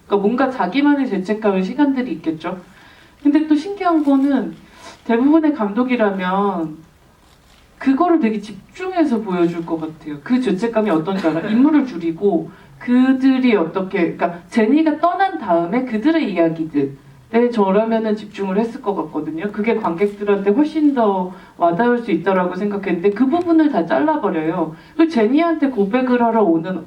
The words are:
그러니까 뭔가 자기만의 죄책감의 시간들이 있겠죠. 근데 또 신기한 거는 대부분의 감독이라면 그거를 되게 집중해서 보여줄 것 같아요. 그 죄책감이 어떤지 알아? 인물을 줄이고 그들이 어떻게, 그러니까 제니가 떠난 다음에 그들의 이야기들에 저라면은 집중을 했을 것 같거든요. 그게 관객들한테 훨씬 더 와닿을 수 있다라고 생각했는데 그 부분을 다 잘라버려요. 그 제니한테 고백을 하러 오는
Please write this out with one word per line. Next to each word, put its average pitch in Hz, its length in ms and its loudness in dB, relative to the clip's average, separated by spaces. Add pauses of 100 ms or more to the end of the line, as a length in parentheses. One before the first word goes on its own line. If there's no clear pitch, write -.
그러니까 202 100 -2
뭔가 247 340 0
자기만의 277 580 0
죄책감의 196 560 -2
시간들이 262 480 -2
있겠죠. - 480 -8 (640)
근데 294 240 2
또 302 80 4
신기한 339 500 0
거는 269 500 2 (500)
대부분의 285 500 4
감독이라면 196 1300 -2 (960)
그거를 320 420 2
되게 214 200 0
집중해서 320 800 -4
보여줄 170 460 -2
것 160 120 -6
같아요. 156 440 -10
그 247 180 0
죄책감이 214 500 -2
어떤지 175 360 -2
알아? 311 220 -2
인물을 262 380 4
줄이고 165 640 -2 (280)
그들이 254 800 2
어떻게, 180 580 -2
그러니까 175 340 -4
제니가 294 520 2
떠난 359 380 0
다음에 330 460 0
그들의 240 480 0
이야기들에 160 1200 -2
저라면은 214 640 0
집중을 196 420 -6
했을 233 220 -4
것 196 140 -4
같거든요. 160 580 -6
그게 220 220 -2
관객들한테 202 760 -2
훨씬 302 440 2
더 196 380 0 (240)
와닿을 233 420 2
수 214 120 -6
있다라고 180 460 0
생각했는데 196 540 -2
그 233 160 2
부분을 320 440 2
다 - 160 0
잘라버려요. 175 880 -2 (220)
그 320 120 4
제니한테 285 600 2
고백을 247 540 0
하러 226 200 2
오는 185 440 0